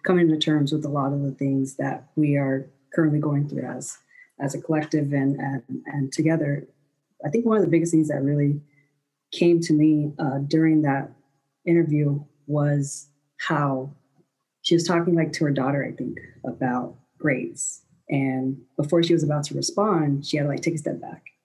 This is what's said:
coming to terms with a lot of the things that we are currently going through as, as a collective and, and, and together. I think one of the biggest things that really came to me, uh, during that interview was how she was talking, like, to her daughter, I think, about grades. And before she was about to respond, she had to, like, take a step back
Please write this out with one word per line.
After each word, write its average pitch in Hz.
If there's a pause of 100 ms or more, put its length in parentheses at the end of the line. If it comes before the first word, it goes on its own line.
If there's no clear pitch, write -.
coming 175
to 156
terms 151
with 151
a 143
lot 139
of 143
the 139 (100)
things 135
that 135 (180)
we 147
are 135 (360)
currently 147
going 143
through 131 (120)
as, - (460)
as 139
a -
collective 151
and, 139 (160)
and, 135 (320)
and 139 (140)
together. 156 (720)
I 147
think 233
one 214
of 185
the 151
biggest 165
things 156
that 139
really 147 (720)
came 170
to 165
me, 151
uh, 139 (160)
during 160
that 139 (540)
interview 151 (400)
was 143 (400)
how 143 (720)
she 170
was 165
talking, 170
like, -
to -
her 143
daughter, 139
I -
think, 123 (260)
about 123 (220)
grades. - (260)
And 131 (320)
before 170
she 170
was 156
about 147
to 143
respond, 147
she 151
had 143
to, 147
like, 147
take 165
a 156
step -
back - (220)